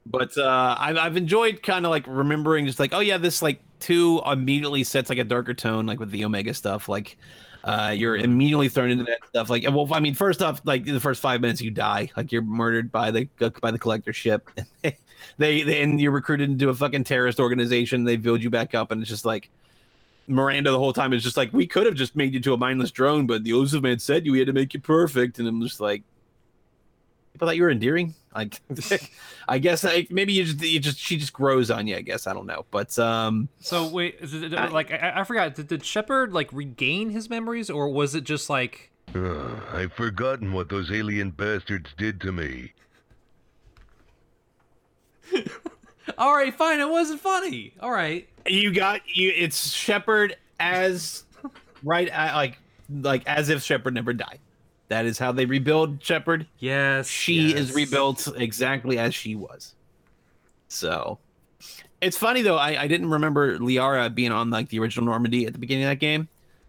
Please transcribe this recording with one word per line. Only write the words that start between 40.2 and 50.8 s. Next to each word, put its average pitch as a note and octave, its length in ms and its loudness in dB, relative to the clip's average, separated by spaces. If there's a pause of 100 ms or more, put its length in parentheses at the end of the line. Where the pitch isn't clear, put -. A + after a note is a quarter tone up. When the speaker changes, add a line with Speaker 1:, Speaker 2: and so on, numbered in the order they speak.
Speaker 3:
what F2+ 160 -4
those F#2+ 200 -4
alien G#2 420 -2
bastards G2+ 640 -6
did G#2 240 -6
to F#2+ 100 -4
me. C2 400 -8 (2500)
Speaker 2:
<laughs> D#4 120 -2 (760)
All C#4 160 2
right, C#4 180 0
fine. D#4 280 0
It C#4+ 80 -2
wasn't D#4 320 0
funny. F#4 600 -4
All A3+ 120 -6
right. F3 360 -4 (180)
Speaker 1:
You G3 280 2
got, G3 260 0 (140)
you. F#3 200 2
It's E3 360 -2
Shepard G#3 640 0 (220)
as F3+ 680 -2 (600)